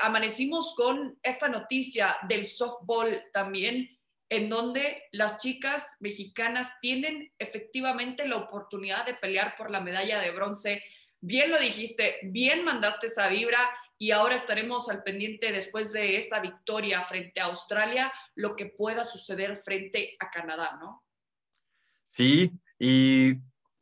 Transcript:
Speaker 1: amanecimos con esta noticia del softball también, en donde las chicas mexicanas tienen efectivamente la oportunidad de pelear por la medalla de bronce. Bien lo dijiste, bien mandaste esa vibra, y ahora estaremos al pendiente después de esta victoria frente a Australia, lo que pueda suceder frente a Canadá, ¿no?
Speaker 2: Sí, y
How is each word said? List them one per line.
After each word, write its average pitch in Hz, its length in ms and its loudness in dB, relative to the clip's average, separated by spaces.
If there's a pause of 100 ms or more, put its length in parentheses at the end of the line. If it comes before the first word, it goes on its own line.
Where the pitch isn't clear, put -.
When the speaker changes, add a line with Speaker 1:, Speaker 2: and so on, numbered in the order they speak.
Speaker 1:
amanecimos 220 720 0
con 262 460 0
esta 254 260 -2
noticia 226 680 0 (120)
del 202 160 0
softball 226 800 -2 (100)
también, 196 560 -2 (400)
en 214 200 0
donde 247 640 -2
las 208 260 0
chicas 269 640 -4
mexicanas 226 680 -4 (120)
tienen 294 580 -4
efectivamente 254 880 -4
la 240 120 -2
oportunidad 202 680 -6
de 247 80 -4
pelear 196 420 -2
por 214 140 -10
la 196 100 0
medalla 190 380 -2
de 175 140 0
bronce. 202 500 -4 (380)
Bien 262 300 2
lo 311 100 4
dijiste, 220 640 0
bien 254 400 2
mandaste 226 420 0
esa 220 220 2
vibra, 233 420 4 (280)
y 214 120 0
ahora 226 240 6
estaremos 240 540 -2
al 196 160 -4
pendiente 214 480 -4
después 208 400 -4
de 208 240 2
esta 220 240 -2
victoria 190 600 -2
frente 185 380 -6
a 185 40 2
Australia, 214 640 0 (240)
lo 208 220 -2
que 202 100 -8
pueda 220 380 -2
suceder 202 520 -6
frente 196 600 -4
a 185 120 -8
Canadá, 160 500 -4
¿no? 190 240 -16 (1040)
Speaker 2:
Sí, 147 420 6 (280)
y 131 560 8 (480)